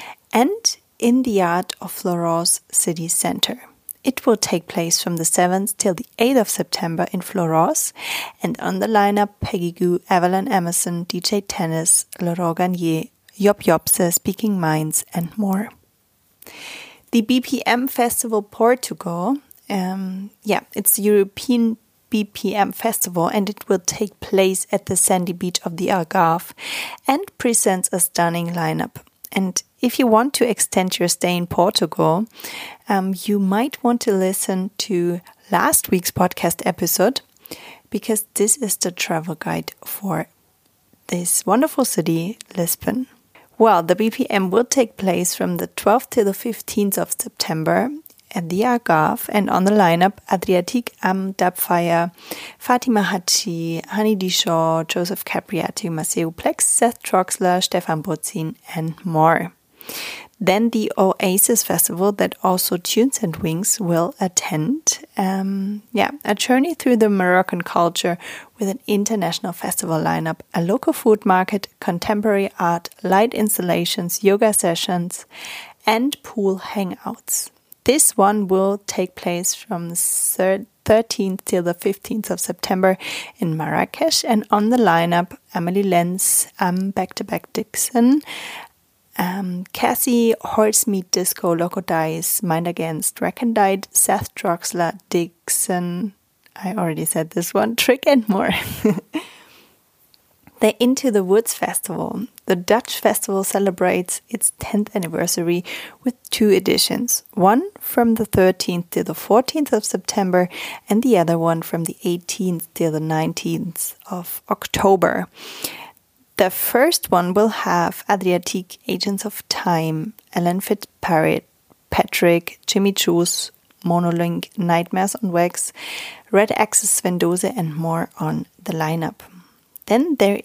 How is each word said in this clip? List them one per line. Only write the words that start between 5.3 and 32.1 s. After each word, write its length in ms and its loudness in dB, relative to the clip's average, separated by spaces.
till 160 2
the 140 -8
eighth 220 4
of 80 0
September 640 -4
in 80 -2
Florence, 720 0
and 160 -4
on 200 -4
the 80 0
lineup, 420 4
Peggy 320 -4
Gou, 380 0
Evelyn 400 2
Emerson, 540 -2
D 180 -6
J 180 -2
Tennis, 640 -2
Laurent 380 -2
Garnier, 480 0
Job 220 2
Jobse, 520 2
Speaking 460 -2
Minds, 540 0
and 240 -6
more. 320 -2
The 80 4
B 220 2
P 240 -4
M 240 0
Festival 520 0
Portugal, 920 0
um, 600 -4
yeah, 160 0
it's 220 0
the 60 -2
European 720 2
B 140 0
P 320 -6
M 160 2
Festival, 560 -2
and 220 0
it 180 -10
will 120 2
take 420 -6
place 500 0
at 140 -2
the 100 -2
sandy 380 0
beach 320 -4
of 100 -8
the 120 -2
Algarve 640 0
and 180 0
presents 540 2
a 80 -2
stunning 540 0
lineup. 420 -2
And 320 -2
if 180 0
you 80 2
want 280 4
to 140 2
extend 500 0
your 100 2
stay 260 0
in 120 -2
Portugal, 800 0